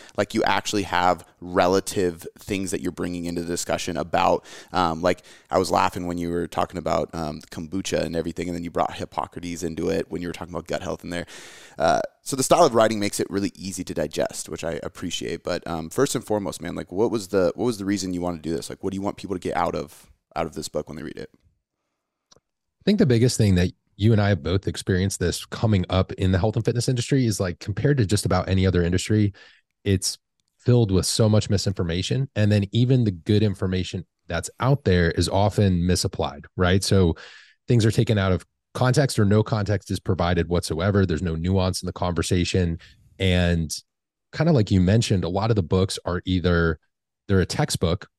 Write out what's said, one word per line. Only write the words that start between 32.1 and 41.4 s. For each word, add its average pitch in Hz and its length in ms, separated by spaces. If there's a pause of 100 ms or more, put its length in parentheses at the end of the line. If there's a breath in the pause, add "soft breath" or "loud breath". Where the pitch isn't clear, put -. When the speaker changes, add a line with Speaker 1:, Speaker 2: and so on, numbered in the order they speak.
Speaker 2:
And 104 160
then 104 220
even 123 320
the 107 60
good 101 320
information 92 640 (200)
that's 85 220 (120)
out 135 240
there 87 260
is 82 180
often 98 580
misapplied, 80 600 (100)
right? 92 260
So 92 340 (520 loud breath)
things 117 160
are 113 60
taken 113 260
out 95 160
of 87 120 (280)
context, 127 460
or 107 60
no 104 180
context 104 480
is 95 100
provided 85 480
whatsoever. 87 560
There's 82 180
no 82 140
nuance 92 460